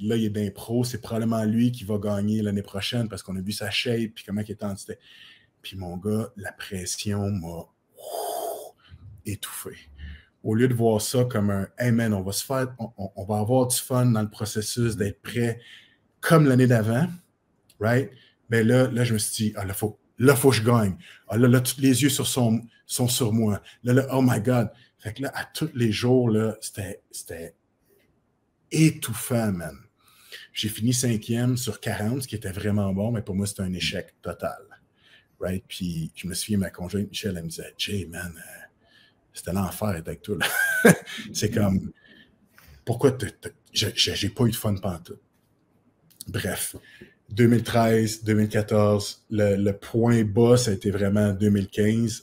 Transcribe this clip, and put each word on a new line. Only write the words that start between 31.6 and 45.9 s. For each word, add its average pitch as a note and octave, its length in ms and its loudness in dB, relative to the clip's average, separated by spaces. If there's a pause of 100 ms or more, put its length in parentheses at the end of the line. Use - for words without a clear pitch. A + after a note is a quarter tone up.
quarante, A2+ 440 -4
ce - 60 -12
qui - 60 -10
était G2 180 -8
vraiment G2+ 400 -2
bon, G#2 200 -2
mais G#2 100 -4
pour F#2+ 120 -8
moi, G2 120 0
c'était G#2 160 -6
un F#2 100 -4
échec F2+ 500 -6
total. - 400 -8 (800)
Right ? F#2 280 -4
Puis E2 460 -6
je - 120 -12
me E2+ 80 -6
souviens, G#2 240 -2
ma F#2+ 120 -2
conjointe, G2 380 -6
Michelle, G2 280 -6
elle E2 80 -10
me E2 40 -8
disait, « - 300 -14
Jay, F#2+ 320 -6
man, F2 260 -10
euh, - 240 -20 (720)
c'était - 200 -8
l'enfer G2 400 -2
d'être E2 160 -8
avec D#2 140 -10
toi, E2+ 160 -6
là. » C6+ 560 2 (220)
<laughs> - 160 -14
C'est - 180 -2
comme, « G2 420 0 (920)
Pourquoi B2 280 2
t'as, A2+ 180 -6
t'as, - 200 -16 (220)
j'ai, G2+ 220 -2
j'ai, F2+ 200 0
j'ai G2 140 -2
pas A#2+ 160 0
eu A2+ 60 4
de A2 60 -4
fun G#2 200 0
pantoute ? » F#2 440 -8 (1080)